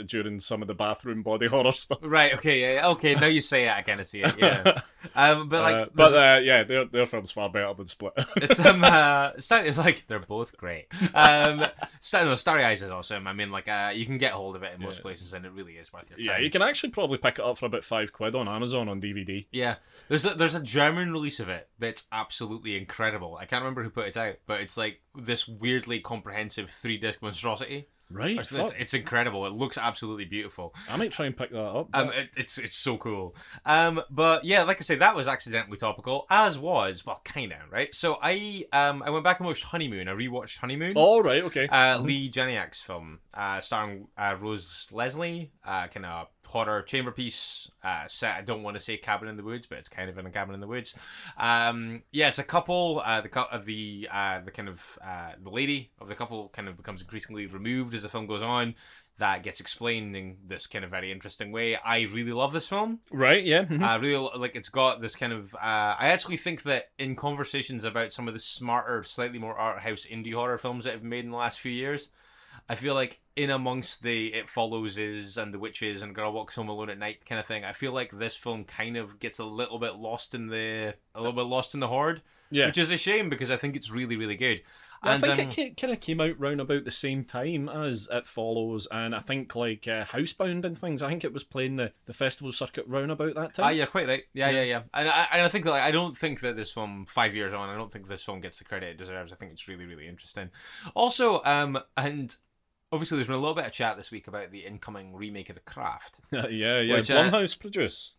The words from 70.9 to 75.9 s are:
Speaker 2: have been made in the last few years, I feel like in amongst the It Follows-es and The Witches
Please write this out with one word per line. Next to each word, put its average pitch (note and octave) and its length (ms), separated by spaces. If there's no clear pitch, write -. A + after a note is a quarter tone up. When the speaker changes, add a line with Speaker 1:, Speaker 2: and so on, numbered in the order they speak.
Speaker 2:
have A2+ 100
been A#2 80
made A#2+ 160
in A#2+ 60
the A#2+ 60
last A#2 220
few B2+ 120
years, C#3 380
I A#2 60
feel C#3 180
like C3 280
in C#3+ 140
amongst B2+ 540
the A2+ 300
It A2 160
Follows-es G#2+ 880
and G#2 160
The G2 60
Witches G#2 420